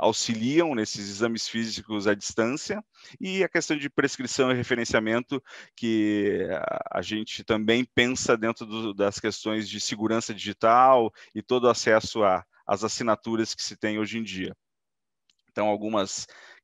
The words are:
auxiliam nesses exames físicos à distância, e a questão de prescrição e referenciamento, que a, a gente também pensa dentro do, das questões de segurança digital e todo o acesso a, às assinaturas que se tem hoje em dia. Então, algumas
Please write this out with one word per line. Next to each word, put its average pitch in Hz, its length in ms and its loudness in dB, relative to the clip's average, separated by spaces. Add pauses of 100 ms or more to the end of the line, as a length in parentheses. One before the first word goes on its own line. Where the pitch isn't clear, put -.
auxiliam 123 720 0
nesses 107 340 -4
exames 110 400 -2
físicos 107 580 -6
à 104 80 4
distância, 131 680 -4 (340)
e 190 240 -2
a 170 60 2
questão 165 260 -2
de 143 140 -4
prescrição 131 640 0
e - 20 2
referenciamento, 120 880 0 (320)
que 104 800 2
a, - 460 -4
a 95 40 0
gente 107 400 -6
também 113 440 2
pensa 123 500 2
dentro 113 300 -2
do, 110 260 -6
das 101 260 0
questões 110 480 -4
de 98 140 -8
segurança 110 540 -2
digital 113 760 4 (240)
e 107 60 -6
todo 123 240 0
o 120 60 8
acesso 110 520 2
a, 92 220 2 (220)
às 101 180 0
assinaturas 113 720 -2
que - 80 -10
se - 160 -10
tem 107 200 -2
hoje 107 200 -4
em 113 40 -6
dia. 92 320 -8 (960)
Então, 104 160 -2
algumas 107 600 -2 (380)